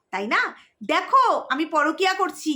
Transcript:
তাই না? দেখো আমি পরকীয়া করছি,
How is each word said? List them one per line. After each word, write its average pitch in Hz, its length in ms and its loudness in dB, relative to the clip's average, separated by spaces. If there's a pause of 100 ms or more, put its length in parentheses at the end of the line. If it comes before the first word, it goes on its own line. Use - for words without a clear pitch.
(140)
তাই 196 200 -4
না? 453 80 2 (500)
দেখো 370 320 4 (300)
আমি 311 120 -2 (100)
পরকীয়া 320 460 2
করছি, 311 340 -4